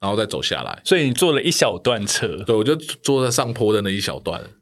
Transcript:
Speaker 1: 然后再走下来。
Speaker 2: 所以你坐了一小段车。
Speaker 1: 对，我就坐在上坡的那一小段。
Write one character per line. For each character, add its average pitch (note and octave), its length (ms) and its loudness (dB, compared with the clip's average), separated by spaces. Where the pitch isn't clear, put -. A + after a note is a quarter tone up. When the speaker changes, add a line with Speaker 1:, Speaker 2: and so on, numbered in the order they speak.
Speaker 1:
然 G2 100 -2
后 G#2 60 0
再 G#2+ 100 0
走 C#2 160 -6
下 C#2 200 -4
来。 - 220 -10
Speaker 2:
所 F#3 140 4
以 D#3 60 2
你 B2+ 80 2
坐 E3 200 2
了 C#3 100 2
一 E3 80 2
小 A#2+ 280 2
段 A2+ 280 0
车。 - 220 -2
Speaker 1:
对， A2+ 100 2
我 G#2+ 80 4
就 C#3 140 2
坐 C3+ 480 0
在 A#2+ 60 0
上 A#2+ 240 0
坡 G#2+ 180 2
的 G#2 100 2
那 G2 80 0
一 G2 100 -2
小 C2+ 180 -4
段。 - 240 -6